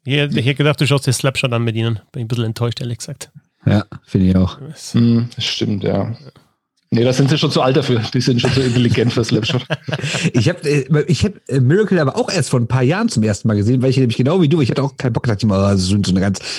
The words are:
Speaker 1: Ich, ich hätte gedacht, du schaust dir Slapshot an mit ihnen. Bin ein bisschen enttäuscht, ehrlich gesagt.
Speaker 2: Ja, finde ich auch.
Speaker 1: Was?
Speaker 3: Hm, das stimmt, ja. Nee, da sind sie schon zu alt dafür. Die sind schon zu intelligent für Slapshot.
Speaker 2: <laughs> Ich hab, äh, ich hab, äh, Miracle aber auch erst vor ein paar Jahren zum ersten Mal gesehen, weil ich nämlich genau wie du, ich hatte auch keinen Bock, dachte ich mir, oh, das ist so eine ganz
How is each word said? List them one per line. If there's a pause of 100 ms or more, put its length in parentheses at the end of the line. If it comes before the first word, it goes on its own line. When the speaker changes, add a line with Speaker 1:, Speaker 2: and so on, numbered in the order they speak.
Speaker 1:
Ich,
ich
hätte
gedacht,
du
schaust
dir
Slapshot
an
mit
ihnen. (120)
Bin
ein
bisschen
enttäuscht,
ehrlich
gesagt. (360)
Speaker 2:
Ja, (220)
finde
ich
auch.
Speaker 1:
Was?
Speaker 3:
Hm,
das
stimmt,
ja. (760)
Nee,
da
sind
sie
schon
zu
alt
dafür. (140)
Die
sind
schon
zu
intelligent
für
Slapshot. (320)
Speaker 2:
<laughs>
Ich
hab,
äh, (220)
ich
hab, (160)
äh,
Miracle
aber
auch
erst
vor
ein
paar
Jahren
zum
ersten
Mal
gesehen,
weil
ich
nämlich
genau
wie
du,
ich
hatte
auch
keinen
Bock,
dachte
ich
mir,
oh,
das
ist
so
eine
ganz (200)